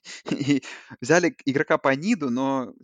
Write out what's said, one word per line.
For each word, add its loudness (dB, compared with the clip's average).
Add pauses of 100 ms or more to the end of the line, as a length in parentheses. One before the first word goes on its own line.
(320)
и 0 (380)
взяли 2 (100)
игрока 0
по 2
ниду, -2
но, -2 (100)